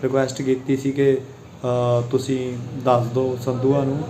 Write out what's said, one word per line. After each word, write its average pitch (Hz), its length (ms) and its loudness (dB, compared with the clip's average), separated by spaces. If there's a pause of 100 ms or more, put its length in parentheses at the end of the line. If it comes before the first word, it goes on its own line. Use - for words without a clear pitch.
ਰਿਕੁਐਸਟ 131 380 0
ਕੀਤੀ 131 360 0
ਸੀ 135 140 -2
ਕਿ, 139 260 4
ਅ, 123 840 -2
ਤੁਸੀਂ 127 560 -2 (280)
ਦੱਸ 120 220 4
ਦਿਓ 127 380 -2
ਸੰਧੂਆਂ 135 400 2
ਨੂੰ 143 240 -2